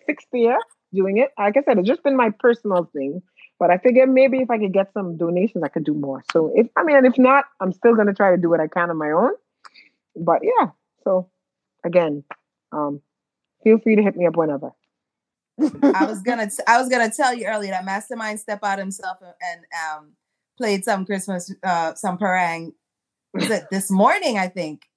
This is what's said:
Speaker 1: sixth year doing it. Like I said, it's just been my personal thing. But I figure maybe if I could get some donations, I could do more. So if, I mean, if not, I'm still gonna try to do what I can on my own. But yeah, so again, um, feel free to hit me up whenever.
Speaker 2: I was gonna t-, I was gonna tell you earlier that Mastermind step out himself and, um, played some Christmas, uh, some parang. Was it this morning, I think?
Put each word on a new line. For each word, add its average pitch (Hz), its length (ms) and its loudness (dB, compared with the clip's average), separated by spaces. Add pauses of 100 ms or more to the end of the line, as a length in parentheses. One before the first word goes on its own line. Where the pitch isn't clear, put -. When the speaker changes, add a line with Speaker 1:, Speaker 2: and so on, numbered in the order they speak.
Speaker 1:
sixth - 260 -8
year 240 260 2 (360)
doing 196 240 0
it. 277 200 2
Like 208 180 0
I 285 60 4
said, 247 160 2
it's 180 100 0
just 339 140 -2
been 277 140 0
my 233 140 4
personal 208 640 0
thing. 143 300 -8 (360)
But 175 120 4
I 180 80 4
figure 254 280 6
maybe 262 320 4
if 254 120 -2
I 233 80 0
could 202 160 -2
get 196 180 0
some 180 240 -6
donations, 175 480 -2
I 139 40 -4
could 160 160 -6
do 151 100 -2
more. 139 280 -6 (100)
So 160 220 0
if, 226 120 4 (100)
I - 60 2
mean, 285 240 6
if 247 100 2
not, 269 300 4 (140)
I'm 185 120 -2
still 233 220 2
gonna 208 180 2
try 196 200 2
to 180 40 4
do 170 140 0
what 165 100 2
I 156 80 0
can 175 220 -4
on 165 80 -6
my 151 140 -4
own. 208 180 2 (880)
But 165 260 0
yeah, 403 280 0 (340)
so 185 260 -2 (540)
again, 165 380 0 (500)
um, 147 280 -6 (640)
feel 220 140 6
free 220 180 2
to 208 60 4
hit 196 140 -2
me 175 100 0
up 160 100 -2
whenever. 147 360 -2 (1120)
Speaker 2:
I 285 220 2
was 214 160 -4
gonna 226 300 -4
t-, - 180 -10
I 233 100 6
was 254 120 0
gonna 233 200 0
tell 254 220 0
you 233 140 -8
earlier 208 240 -6
that 185 160 -6
Mastermind 214 540 -8
step 208 220 -10
out 196 160 -4
himself 190 440 -10
and, 175 420 -14 (240)
um, 151 240 -14 (460)
played 202 260 -4
some 190 220 -4
Christmas, 185 440 -8 (120)
uh, 165 320 -4
some 180 240 -6
parang. 175 560 -4 (580)
Was 185 180 -4
it 196 200 -4
this 190 200 -4
morning, 254 460 2
I 185 120 -2
think? 160 340 -10 (140)